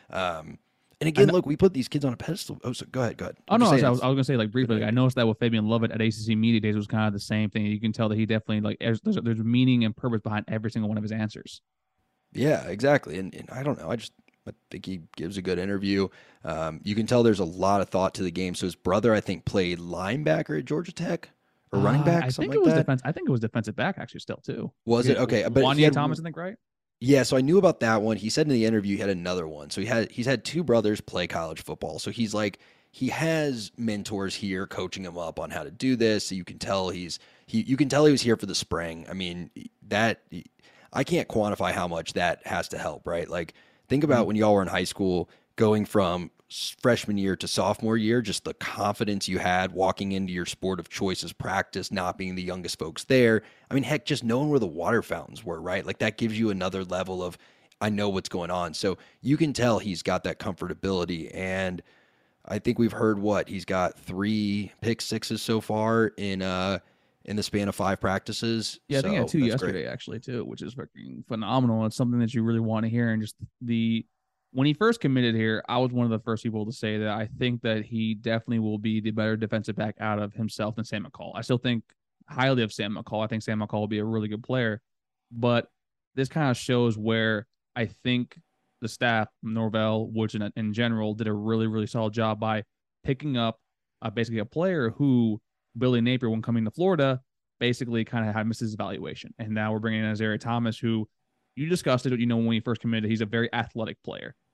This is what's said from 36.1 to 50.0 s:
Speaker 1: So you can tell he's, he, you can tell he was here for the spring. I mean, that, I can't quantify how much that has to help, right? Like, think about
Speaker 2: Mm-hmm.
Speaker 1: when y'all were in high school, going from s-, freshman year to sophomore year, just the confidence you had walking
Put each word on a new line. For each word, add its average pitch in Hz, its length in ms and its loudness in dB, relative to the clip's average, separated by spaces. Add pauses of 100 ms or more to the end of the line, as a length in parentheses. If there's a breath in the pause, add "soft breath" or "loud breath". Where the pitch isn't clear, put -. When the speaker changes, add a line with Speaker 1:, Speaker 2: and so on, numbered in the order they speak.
Speaker 1:
So 95 60 -8
you 90 100 -6
can - 140 -16
tell 95 300 -2
he's, 87 300 -8 (260 soft breath)
he, 113 160 -2
you 127 160 0
can 135 140 2
tell 143 160 6
he 151 60 10
was 123 100 4
here 117 160 4
for - 80 -6
the 92 80 -4
spring. 82 560 -6
I - 20 -12
mean, 90 380 -6 (380)
that, 107 340 0 (680 soft breath)
I 139 140 -2
can't 160 240 0
quantify 101 440 0
how 90 140 -2
much 82 280 -6
that 87 320 0
has 87 220 -4
to - 100 -8
help, 76 280 -8
right? 85 220 -4
Like, 85 240 -6 (360 soft breath)
think 139 140 2
about 143 180 6
Speaker 2:
Mm-hmm. 98 80 4
Speaker 1:
when 107 80 0
y'all 107 180 6
were 98 80 6
in 90 60 -2
high 92 160 0
school, 90 440 0 (280 soft breath)
going 107 280 4
from 90 460 0 (200)
s-, - 300 -8
freshman 110 380 2
year 95 180 0
to 85 120 -6
sophomore 110 480 0
year, 113 240 2
just 101 240 -4
the - 100 -6
confidence 101 720 -2
you 92 100 0
had 92 340 0
walking 92 400 0